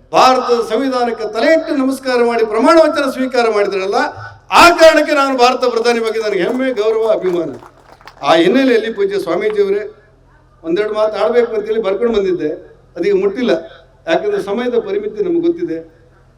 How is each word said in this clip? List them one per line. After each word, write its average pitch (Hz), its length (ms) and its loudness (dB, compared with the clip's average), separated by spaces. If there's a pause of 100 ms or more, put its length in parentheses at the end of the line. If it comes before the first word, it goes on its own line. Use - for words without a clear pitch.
(120)
ಭಾರತದ 240 600 2
ಸಂವಿಧಾನಕ್ಕೆ 240 580 -2
ತಲೆ 277 200 2
ಇಟ್ಟು 320 240 0
ನಮಸ್ಕಾರ 262 480 0
ಮಾಡಿ 233 220 0
ಪ್ರಮಾಣ 247 360 4
ವಚನ 294 280 0
ಸ್ವೀಕಾರ 247 400 -2
ಮಾಡಿದ್ರಲ್ಲ, 196 440 -2 (560)
ಆ 277 180 6
ಕಾರಣಕ್ಕೆ 320 460 6
ನಾನು 269 240 0
ಭಾರತ 254 260 2
ಪ್ರಧಾನಿ 233 360 0
ಬಗ್ಗೆ 220 220 -4
ನನಗೆ 202 200 -2
ಹೆಮ್ಮೆ, 254 300 -2
ಗೌರವ, 220 380 0
ಅಭಿಮಾನ. 170 440 -2 (680)
ಆ 147 120 2
ಹಿನ್ನೆಲೆಯಲ್ಲಿ 226 580 2
ಪೂಜ್ಯ 196 260 -2
ಸ್ವಾಮೀಜಿಯವರೇ, 202 760 -2 (680)
ಒಂದೆರಡು 208 300 -2
ಮಾತು 214 300 -2
ಆಡ್ಬೇಕು 233 300 0
ಅಂತೇಳಿ 220 280 -4
ಬರ್ಕೊಂಡು 208 360 -2
ಬಂದಿದ್ದೆ, 165 340 -2 (440)
ಅದೀಗ 190 280 0
ಮುಟ್ಟಿಲ್ಲ, 214 260 -2 (560)
ಯಾಕಂದ್ರೆ 190 360 -2
ಸಮಯದ 233 320 -4
ಪರಿಮಿತಿ 208 500 -4
ನಮ್ಗೆ 170 160 -2
ಗೊತ್ತಿದೆ. 170 400 -2 (580)